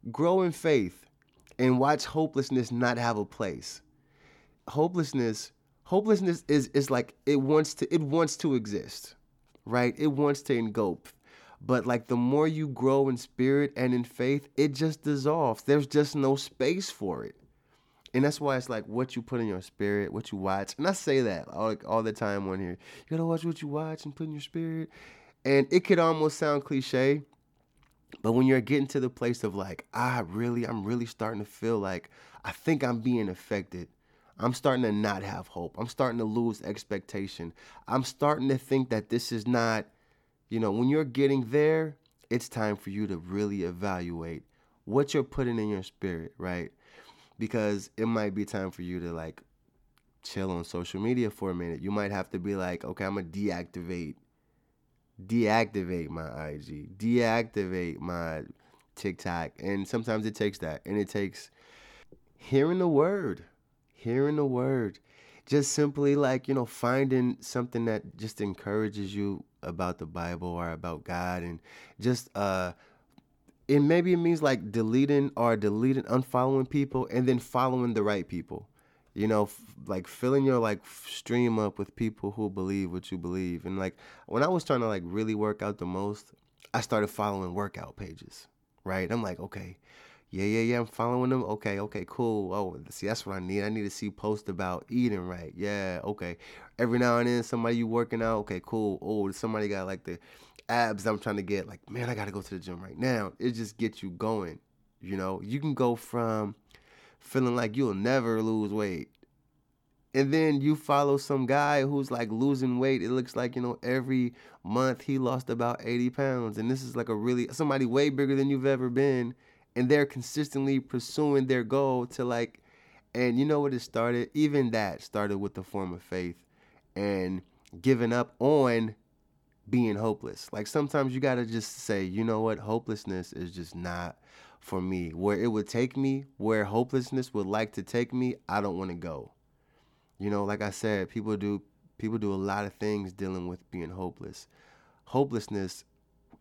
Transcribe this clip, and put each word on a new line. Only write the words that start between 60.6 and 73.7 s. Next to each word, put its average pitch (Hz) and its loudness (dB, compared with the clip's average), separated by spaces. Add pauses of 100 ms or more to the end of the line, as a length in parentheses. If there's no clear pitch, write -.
And 101 -2
it 101 0
takes - -6 (840)
hearing 156 2
the 180 4
word, 156 2 (480)
hearing 135 0
the 147 2
word. 127 0 (480)
Just 143 2
simply, 143 2
like, 131 2
you 139 2
know, 127 0
finding 127 2
something 123 -4
that 110 -4
just 107 -10
encourages 101 -4
you 101 -4 (200)
about 90 -4
the - -10
Bible 85 -6
or 87 -4
about 82 -8
God, 90 -4
and 85 -8 (400)
just, 120 0
uh, 95 0 (1000)